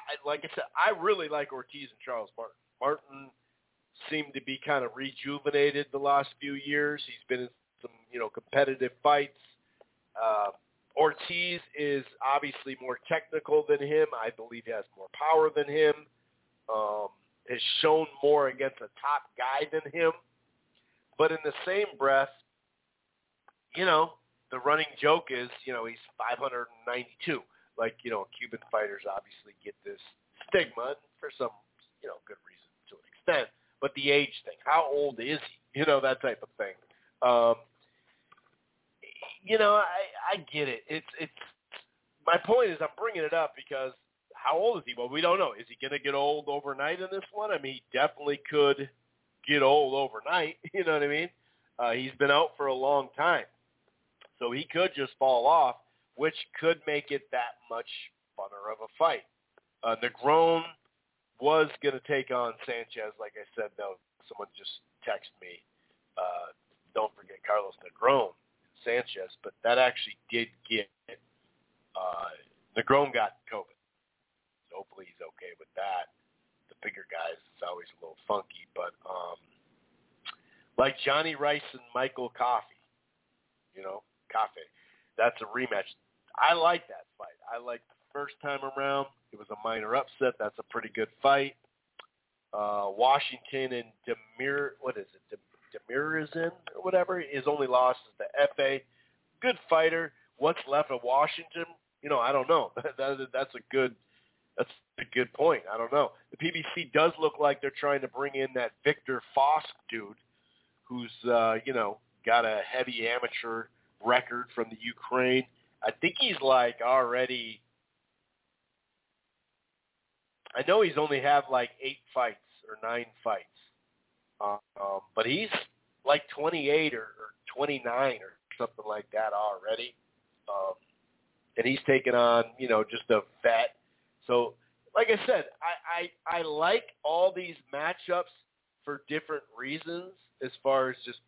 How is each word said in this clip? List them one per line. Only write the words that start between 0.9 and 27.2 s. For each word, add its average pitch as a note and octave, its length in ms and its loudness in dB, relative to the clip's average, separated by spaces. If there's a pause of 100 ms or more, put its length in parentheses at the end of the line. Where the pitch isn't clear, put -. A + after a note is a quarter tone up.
really F3 300 0
like D3 240 -4
Ortiz C3+ 360 -14
and - 140 -20
Charles A#2 320 -8
Martin. A2+ 200 -14 (260)
Martin C#3 500 -4 (800)
seemed D3 240 -6
to C#3 80 -8
be C3+ 240 -10
kind C#3+ 180 0
of A#2 120 -6
rejuvenated C#3+ 960 0
the C#3 80 -6
last C#3 300 2 (100)
few C#3+ 160 -8
years. D3 500 -2
He's A#2+ 240 -20
been B2 160 -2
in B2 40 -12 (320)
some, B2 100 -16 (200)
you B2 80 -10
know, A2 100 -4
competitive C3 640 -2 (100)
fights. D3 360 2 (840)
Uh, G#2+ 260 0 (500)
Ortiz F3 640 0 (160)
is C#3+ 260 -2 (320)
obviously C3+ 460 -6
more B2 260 -8
technical D3+ 640 0
than D3 100 4
him. D3+ 280 2 (120)
I A2+ 120 -4
believe A#2 340 -16
he A2+ 60 -10
has G#2+ 120 -6 (140)
more F#2+ 160 -18
power D#3 420 4
than C#3+ 180 -2
him. D3+ 200 6 (800)
Um, G#2+ 340 -2 (420)
has B2 100 -6 (220)
shown D#3+ 240 4 (160)
more C#3+ 280 4
against C3 280 -6
a A2 120 -16 (120)
top C#3+ 220 -2 (120)
guy C3+ 360 -4
than D#3 100 -2 (100)
him. E3 200 2 (1040)
But D#3 140 4
in D#3+ 120 -4
the D3 100 -4 (120)
same G3+ 220 0 (100)
breath, C3+ 320 4 (1500)
you F3 80 -2
know, E3 300 4 (380)
the B2+ 80 -8
running D3+ 260 2 (160)
joke B2+ 300 4
is, B2 180 -6 (160)
you C3 80 -6
know, A#2 120 -6
he's A#2 120 -12 (200)
five A#2+ 200 -4
hundred B2 300 -6 (180)
ninety-two. B2 560 -6 (380)